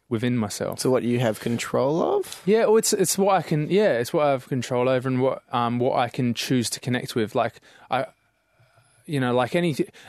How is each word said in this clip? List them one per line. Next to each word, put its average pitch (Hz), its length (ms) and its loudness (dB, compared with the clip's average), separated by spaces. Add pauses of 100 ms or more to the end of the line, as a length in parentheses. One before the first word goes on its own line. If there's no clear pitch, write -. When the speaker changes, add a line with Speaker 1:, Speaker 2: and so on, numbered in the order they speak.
Speaker 1:
within 123 300 0
myself. 101 420 -4
Speaker 2:
So 131 100 0
what 127 120 2
you 120 160 0
have 113 220 0
control 123 600 -2 (160)
of? - 280 -8
Speaker 1:
Yeah, 214 200 4
well, 214 120 6
it's, 220 160 0
it's 190 240 0
what 190 180 4
I 165 60 2
can. 151 260 -2
Yeah, 190 300 2
it's 120 140 -4
what 156 120 2
I 143 60 4
have 131 180 -2
control 123 400 0
over, 131 200 0
and 127 120 0
what, 131 220 0 (100)
um, 120 280 0
what 123 180 0
I 123 100 0
can 120 240 -2
choose 123 380 -2
to - 100 -8
connect - 340 -4
with. 107 200 -2
Like 117 260 -2 (300)
I, 127 160 -2 (1000)
you 143 140 -2
know, 123 140 0
like 123 200 2
any, 175 220 0 (320)